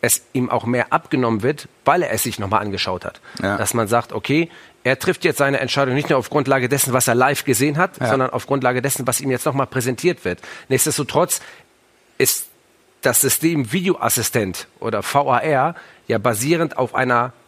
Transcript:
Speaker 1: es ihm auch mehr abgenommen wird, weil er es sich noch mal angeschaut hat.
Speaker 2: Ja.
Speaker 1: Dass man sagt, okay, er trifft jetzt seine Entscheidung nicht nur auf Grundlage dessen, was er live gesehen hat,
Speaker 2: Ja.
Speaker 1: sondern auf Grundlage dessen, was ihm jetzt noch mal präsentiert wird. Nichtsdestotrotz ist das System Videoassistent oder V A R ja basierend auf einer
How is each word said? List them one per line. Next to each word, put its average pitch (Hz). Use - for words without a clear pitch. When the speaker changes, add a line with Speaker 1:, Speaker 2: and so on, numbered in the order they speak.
Speaker 1:
es -
ihm 123
auch 117
mehr 123
abgenommen 123
wird, 147
weil 170
er 147
es 110
sich 113
noch 101
mal 107
angeschaut 95
hat. -
Speaker 2:
Ja. 98
Speaker 1:
Dass -
man 113
sagt, 117
okay, 151
er 131
trifft -
jetzt 151
seine 139
Entscheidung 131
nicht 143
nur 147
auf 120
Grundlage 131
dessen, 135
was 123
er 120
live 131
gesehen 139
hat, 180
Speaker 2:
Ja. 123
Speaker 1:
sondern 131
auf -
Grundlage 127
dessen, 135
was 123
ihm 139
jetzt 123
noch 147
mal 135
präsentiert 131
wird. 90
Nichtsdestotrotz 147
ist -
das 127
System 139
Videoassistent 120
oder 110
V 143
A 120
R 151
ja 117
basierend 127
auf 127
einer 123